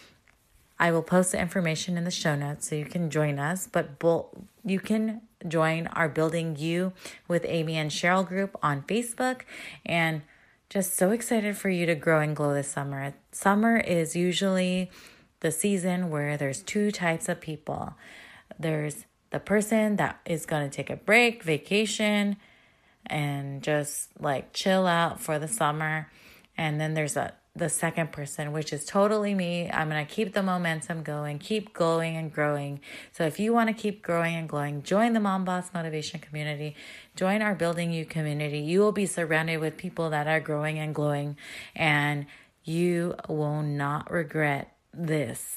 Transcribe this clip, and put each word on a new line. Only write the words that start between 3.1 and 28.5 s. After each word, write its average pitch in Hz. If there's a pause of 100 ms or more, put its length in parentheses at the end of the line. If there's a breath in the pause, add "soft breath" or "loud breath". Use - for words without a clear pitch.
join 147
us. 165
But 151
bo-, 165 (340)
you 190
can 220 (260)
join 160
our 165
Building 160
You 170 (360 loud breath)
with 170
Amy 160
and 151
Cheryl 180
group 196
on 143
Facebook. 247 (440 loud breath)
And 160 (460 soft breath)
just 190
so 190
excited 220
for 196
you 175
to 165
grow 156
and 151
glow 147
this 143
summer. 139 (160)
Summer 214
is 165
usually 180 (500 loud breath)
the 160
season 180
where 147
there's 139
two 208
types 165
of 175
people. - (640 loud breath)
There's 151 (240)
the -
person 208
that -
is 160
gonna 147
take 139
a 131
break, 233
vacation, 202 (720 soft breath)
and 139
just, 147 (100)
like, 139
chill 190
out 170
for 156
the 156
summer. 156 (480 loud breath)
And 151
then 156
there's 151
a, - (240)
the 156
second 165
person, 147